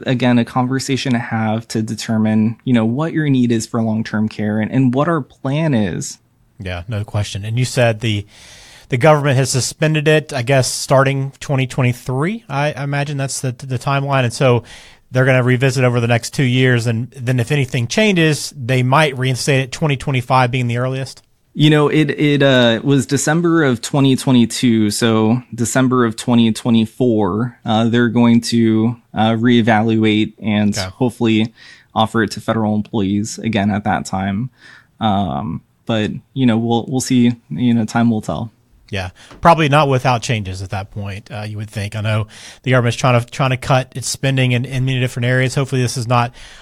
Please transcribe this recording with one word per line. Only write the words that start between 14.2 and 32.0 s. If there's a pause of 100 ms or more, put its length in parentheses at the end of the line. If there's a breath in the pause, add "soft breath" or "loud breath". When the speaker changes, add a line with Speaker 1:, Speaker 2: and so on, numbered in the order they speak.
Speaker 2:
And
so (460 loud breath)
they're
gonna
revisit
over
the
next
two
years.
And
then
if
anything
changes,
they
might
reinstate
it,
twenty
twenty-five
being
the
earliest. (320)
Speaker 1:
You
know,
it,
it,
uh,
was
December
of
twenty
twenty-two.
So (140)
December
of
twenty
twenty-four,
uh,
they're
going
to, (200)
uh,
reevaluate
and
Speaker 2:
Okay.
Speaker 1:
hopefully (420 loud breath)
offer